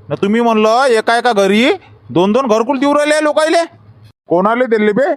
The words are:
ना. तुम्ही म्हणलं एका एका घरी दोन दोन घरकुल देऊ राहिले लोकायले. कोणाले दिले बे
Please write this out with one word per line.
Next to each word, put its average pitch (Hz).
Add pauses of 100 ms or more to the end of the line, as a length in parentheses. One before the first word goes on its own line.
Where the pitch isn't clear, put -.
ना. 143
तुम्ही 208
म्हणलं 226
एका 226
एका 240
घरी 208 (380)
दोन 175
दोन 254
घरकुल 226
देऊ 285
राहिले 302
लोकायले. 311 (680)
कोणाले 220
दिले 214
बे 254